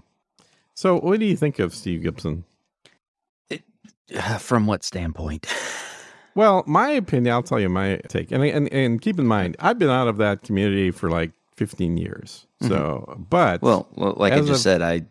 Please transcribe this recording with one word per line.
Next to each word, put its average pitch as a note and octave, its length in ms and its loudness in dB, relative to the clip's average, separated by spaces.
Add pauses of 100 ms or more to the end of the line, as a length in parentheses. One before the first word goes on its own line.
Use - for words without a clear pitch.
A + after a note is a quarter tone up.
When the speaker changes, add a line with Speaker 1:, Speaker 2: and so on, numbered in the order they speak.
(760)
Speaker 1:
So F3+ 240 2
what G3 200 0
do A3 60 0
you G3 100 2
think D3 220 -2
of F2 160 -2
Steve E2+ 300 -6
Gibson? D#2+ 400 -6 (1080)
Speaker 2:
It, - 140 -10 (520)
uh, A2+ 220 -4
from A2 300 0
what G#2 160 -2
standpoint? D#2 680 -8
<laughs> - 60 -6 (800)
Speaker 1:
Well, G3+ 320 4
my G3+ 240 4
opinion, C3 420 2
I'll B2 80 2
tell B2 180 -2
you G2 80 2
my F#2+ 280 0 (140)
take. - 220 -4
And, C3+ 120 2
and, D3 280 0
and B2+ 300 0
keep G#3 160 -2
in C#3+ 80 2
mind, G2+ 340 2
I've A3+ 200 2
been D#3 100 4
out B2+ 180 2
of G#2 100 0
that G#2 260 0
community G2 480 2
for, E2+ 180 -4
like, E2 220 -2 (240)
fifteen F2 420 -2
years. - 480 -10 (160)
Speaker 2:
Mm-hmm. A#2 100 0
Speaker 1:
So, D#2 560 -4
but B2+ 360 2
Speaker 2:
Well, A#2 320 2
well, G2 220 0
like G2+ 160 4
I C#3 40 4
Speaker 1:
as D3 80 2
Speaker 2:
just C#3 140 2
Speaker 1:
of - 20 -2
Speaker 2:
said, F#2 220 4
I E2+ 280 -2